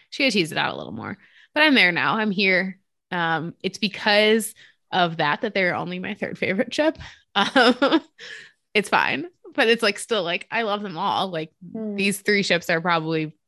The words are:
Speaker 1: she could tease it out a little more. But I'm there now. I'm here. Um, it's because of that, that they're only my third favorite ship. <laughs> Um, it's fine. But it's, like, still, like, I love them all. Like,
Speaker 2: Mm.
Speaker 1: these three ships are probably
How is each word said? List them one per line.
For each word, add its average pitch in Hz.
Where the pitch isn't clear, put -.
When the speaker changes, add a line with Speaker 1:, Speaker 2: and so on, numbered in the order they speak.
Speaker 1:
she -
could 240
tease 165
it 151
out 143
a 65
little -
more. 110
But 302
I'm 302
there 185
now. 143
I'm 214
here. 190
Um, 165
it's 190
because 214
of 170
that, 151
that 208
they're 180
only 175
my 196
third -
favorite -
ship. 311
<laughs> -
Um, 247
it's 202
fine. 254
But 262
it's, 233
like, 202
still, 214
like, 175
I 233
love 208
them 180
all. 180
Like, 165
Speaker 2:
Mm. 214
Speaker 1:
these 202
three 202
ships 175
are 165
probably 160